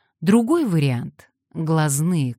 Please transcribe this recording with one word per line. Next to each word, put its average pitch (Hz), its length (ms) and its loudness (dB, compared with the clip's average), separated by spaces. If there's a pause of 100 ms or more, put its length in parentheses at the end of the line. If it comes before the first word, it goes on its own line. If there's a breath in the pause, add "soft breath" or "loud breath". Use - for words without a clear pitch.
(200 soft breath)
Другой 233 440 2
вариант — 143 640 -2 (240)
глазные 156 880 -2